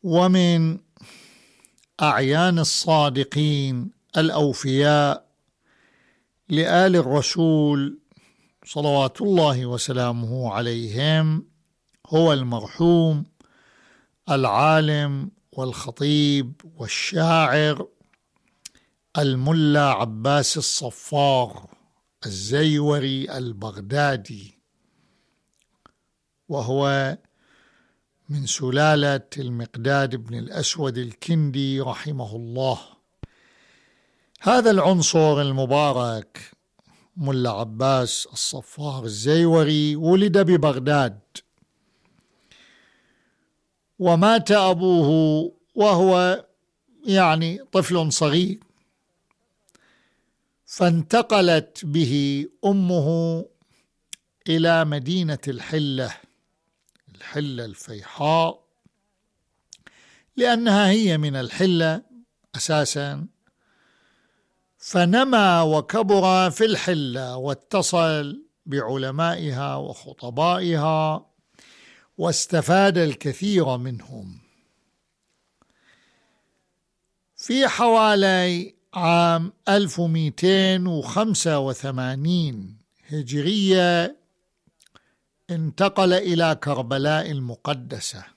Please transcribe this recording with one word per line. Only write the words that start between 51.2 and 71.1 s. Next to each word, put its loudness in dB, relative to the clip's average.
به -2
أمه 0
إلى 2
مدينة -4
الحلة، -6
الحلة -8
الفيحاء، -4
لأنها 2
هي 2
من -2
الحلة 0
أساسًا، -4
فنما 2
وكبر 2
في 0
الحلة -4
واتصل -2
بعلمائها -4
وخطبائها -4